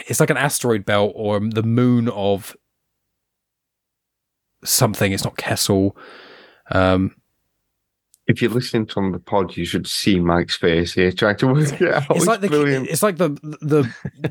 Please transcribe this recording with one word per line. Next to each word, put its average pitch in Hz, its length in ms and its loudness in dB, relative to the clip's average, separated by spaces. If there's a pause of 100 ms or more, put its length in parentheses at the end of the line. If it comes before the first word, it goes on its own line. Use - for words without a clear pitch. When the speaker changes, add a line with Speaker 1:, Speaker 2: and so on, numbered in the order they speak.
Speaker 1:
it's - 120 -2
like 156 100 4
an 143 80 0
asteroid 123 480 0
belt 104 300 2
or 104 240 -2
the 110 240 -2
moon 120 460 2
of 101 460 -2 (2000)
something. 107 480 0
It's 95 100 -4
not - 140 -6
Kessel. 98 600 0 (760)
Um, 92 440 2 (1120)
Speaker 2:
If 113 140 0
you're 113 100 2
listening 117 360 -2
to - 120 -6
on 95 120 0
the 87 80 -6
pod, 98 380 -2
you 87 80 -4
should 85 220 -4
see 95 320 0
Mike's 85 380 0
face 87 360 0
here 92 180 2
trying 104 260 0
to 131 100 2
work 143 340 0
it 165 120 2
out. 143 220 0
Speaker 1:
It's 175 120 0
like 214 140 0
the, 196 80 0
Speaker 2:
brilliant. 143 400 0
Speaker 1:
it's 160 120 -4
like 202 160 0
the, 170 120 0 (320)
the, 143 300 2 (400)